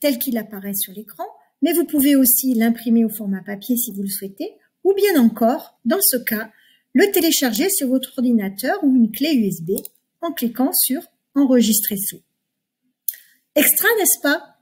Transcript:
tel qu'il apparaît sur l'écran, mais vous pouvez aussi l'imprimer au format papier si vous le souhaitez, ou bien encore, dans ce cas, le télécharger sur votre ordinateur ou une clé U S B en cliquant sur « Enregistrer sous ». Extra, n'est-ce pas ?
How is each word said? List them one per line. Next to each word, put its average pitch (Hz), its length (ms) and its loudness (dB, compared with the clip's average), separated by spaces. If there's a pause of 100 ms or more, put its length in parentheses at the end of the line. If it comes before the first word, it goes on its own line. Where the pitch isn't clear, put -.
tel 277 180 0
qu'il 240 180 -4
apparaît 202 360 -10
sur 196 180 -8
l'écran, 214 320 -14 (380)
mais 311 100 2
vous 330 140 0
pouvez 285 320 2
aussi 262 360 2
l'imprimer 233 520 2
au 214 40 -2
format 196 320 -6
papier 202 360 -6
si 233 160 -6
vous 202 80 -8
le 196 80 -6
souhaitez, 196 480 -10 (260)
ou 381 100 4
bien 392 240 2
encore, 233 680 2
dans 320 160 0
ce - 160 0
cas, 220 340 -6 (400)
le 370 220 4
télécharger 302 560 2
sur 294 180 -2
votre 262 300 -2
ordinateur 247 640 0
ou 269 100 4
une 233 160 4
clé 285 260 -2
U 220 120 2
S 165 140 -6
B 165 100 -6 (480)
en 233 140 -6
cliquant 254 400 -2
sur « 277 280 -2 (320)
Enregistrer 233 640 2
sous ». 196 240 -8 (1400)
Extra, - 320 2 (100)
n'est-ce 370 240 0
pas ? 294 400 -2